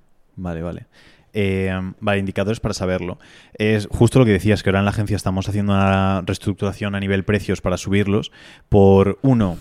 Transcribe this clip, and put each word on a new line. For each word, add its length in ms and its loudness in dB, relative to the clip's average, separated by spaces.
Vale, 260 -8
vale. 240 -12
Eh, 320 -2
vale, 180 -2
indicadores 420 -4
para 120 -6
saberlo. 460 -4
Es 320 0
justo 280 4
lo 60 6
que 60 2
decías, 320 2
que 80 -2
ahora 80 2
en 80 0
la 40 0
agencia 260 -4
estamos 340 -4
haciendo 240 -2
una 500 0
reestructuración 680 -6
a 60 -4
nivel 260 -2
precios 340 -2
para 160 -2
subirlos. 560 -2
Por 500 6
uno, 400 2